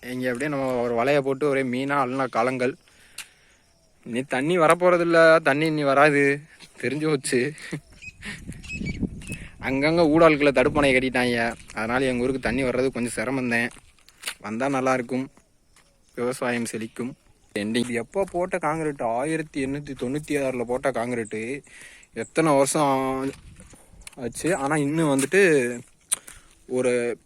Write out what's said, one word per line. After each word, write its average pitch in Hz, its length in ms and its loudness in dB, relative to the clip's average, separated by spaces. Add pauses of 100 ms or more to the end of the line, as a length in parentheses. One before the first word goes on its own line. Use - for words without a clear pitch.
(140)
இங்க 127 180 -2
அப்படியே 131 220 -4
நம்ம 135 180 -2 (140)
ஒரு 120 140 -2
வலைய 139 280 4
போட்டு 139 240 -2
ஒரே 135 120 0 (100)
மீனா 139 320 -2
அள்ளினா 131 200 -2 (120)
கலங்கள். 127 360 0 (1300)
இனி 120 180 -4 (120)
தண்ணி 151 280 0
வரப்போறதில்ல, 170 560 4 (300)
தண்ணி 147 240 2
இனி 151 180 0
வராது, 143 320 6 (580)
தெரிஞ்சு 143 300 -2
போச்சு. 135 300 0 (2250)
அங்கங்க 156 480 4
ஊடால்களை 151 420 6
தடுப்பணை 139 380 4
கட்டிட்டாங்க, 123 420 0 (400)
அதனால 120 320 0
எங்க 123 160 -2
ஊருக்கு 131 240 -2
தண்ணி 131 200 -2
வர்றது 127 280 0
கொஞ்சம் 120 220 -6
சிரமம்தான். 123 520 -2 (760)
வந்தா 123 300 -4
நல்லா 131 220 2
இருக்கும், 127 280 -6 (920)
விவசாயம் 120 560 -4
செழிக்கும். 117 400 -8 (680)
இது 120 200 -4
எப்போ 196 200 -4 (100)
போட்ட 180 320 -4
காங்கிரீட்? 151 360 -4 (200)
ஆயிரத்தி 156 460 -4
எண்ணூத்தி 143 360 -8
தொண்ணூத்தி 147 380 -6
ஆறுல 127 320 -2
போட்ட 135 160 -2 (100)
காங்கிரீட்டு 113 420 -4 (840)
எத்தனை 160 360 0
வருஷம் 139 340 2
ஆ-, 135 400 -2 (920)
ஆச்சு, 120 260 -4 (140)
ஆனா 143 200 0
இன்னும் 151 300 2
வந்துட்டு 135 280 2 (1400)
ஒரு 123 140 2 (340)